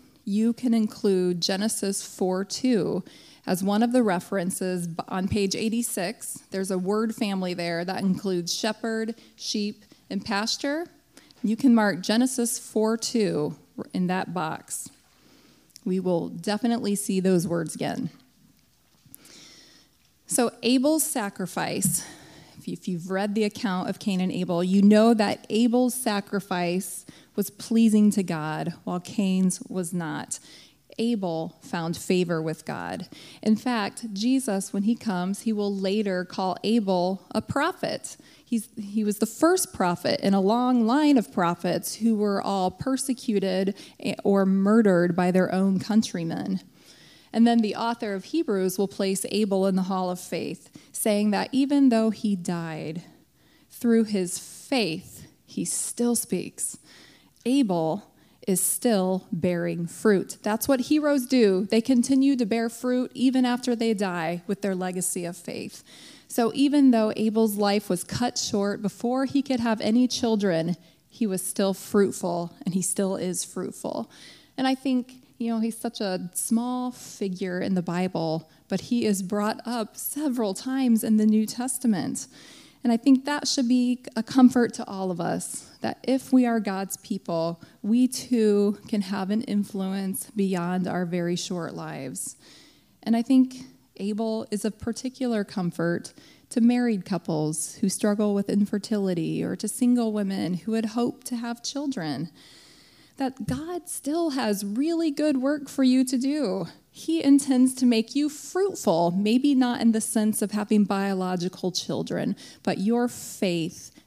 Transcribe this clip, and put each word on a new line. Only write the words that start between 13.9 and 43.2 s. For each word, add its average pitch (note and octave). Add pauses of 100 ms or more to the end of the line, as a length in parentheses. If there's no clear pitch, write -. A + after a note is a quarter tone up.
in F#3
that F3+
box. - (960)
We F#3+
will F3
definitely G3+
see G3
those F#3
words E3
again. - (2250)
So A#3+ (140)
Abel's C#4
sacrifice, F3 (540)
if -
you, F3+
if -
you've F3+
read G3+
the A3
account F#3+
of F#3
Cain F#3+
and F#3
Abel, F3+
you F#3+
know G#3+
that G#3+
Abel's A#3+
sacrifice F#3+ (300)
was G3+
pleasing G#3+
to G3
God, D#3 (120)
while F3+
Cain's F#3
was F#3
not. D3+ (580)
Abel F#3
found E3+
favor F3
with D#3+
God. F#2+ (320)
In A3
fact, A3
Jesus, G#3+
when G3
he A3+
comes, F#3+
he A3
will G3+
later G3
call F#3
Abel F#3+
a A3
prophet. - (300)
He's, A3+ (120)
he G3+
was G#3
the A3
first F4
prophet F3
in G3
a G3
long A#3
line C#4+
of -
prophets F3
who A3
were G3+
all F#3
persecuted G3 (480)